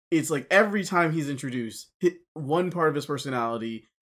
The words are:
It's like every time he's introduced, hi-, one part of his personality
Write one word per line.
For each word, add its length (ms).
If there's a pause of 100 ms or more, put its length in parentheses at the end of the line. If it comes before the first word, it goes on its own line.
(100)
It's 200
like 200
every 320
time 300
he's 180
introduced, 600 (120)
hi-, 140 (180)
one 360
part 180
of 80
his 100
personality 800 (160)